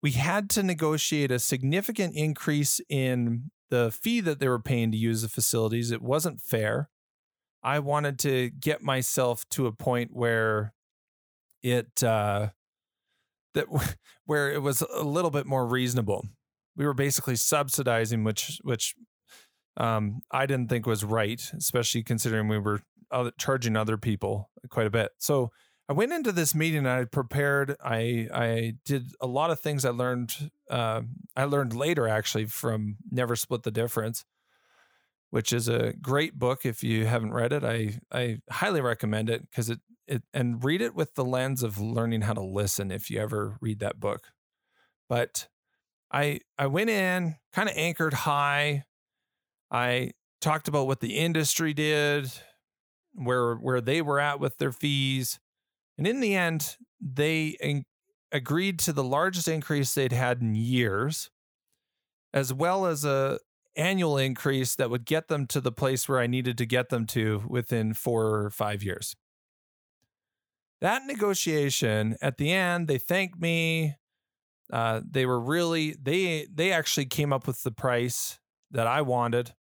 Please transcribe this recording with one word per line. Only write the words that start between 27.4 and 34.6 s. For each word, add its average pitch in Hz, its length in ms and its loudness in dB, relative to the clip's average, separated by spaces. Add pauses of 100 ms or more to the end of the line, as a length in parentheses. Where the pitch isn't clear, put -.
I, 117 500 0
I 113 420 0 (100)
did 135 260 -2 (100)
a 131 60 -4
lot 139 240 0
of 151 80 0
things 143 260 -2
I 127 60 4
learned, 123 640 -2 (180)
uh, 113 320 0 (340)
I 131 100 2
learned 139 280 0
later, 139 320 2
actually, 107 380 0
from 107 540 -4 (120)
Never 123 240 0
Split 113 300 -4
the 113 80 -2
Difference, 113 520 -2 (1040)